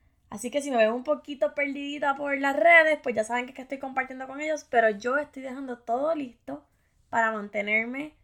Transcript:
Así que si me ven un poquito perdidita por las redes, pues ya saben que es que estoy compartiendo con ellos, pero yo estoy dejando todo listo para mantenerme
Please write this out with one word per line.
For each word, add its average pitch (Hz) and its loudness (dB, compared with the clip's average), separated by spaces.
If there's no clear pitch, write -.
Así 240 -8
que 277 -2
si 285 -4
me 240 2
ven 220 6
un 254 -6
poquito 294 -2
perdidita 285 -4
por 285 -4
las 277 0
redes, 311 8
pues 247 -2
ya 220 0
saben 240 -4
que 254 -14
es - -20
que 269 -12
estoy 269 -10
compartiendo 262 -6
con 269 -10
ellos, 302 -4
pero 226 4
yo 240 -2
estoy 285 -6
dejando 254 -10
todo 277 -2
listo 277 -10
para 226 2
mantenerme 220 -4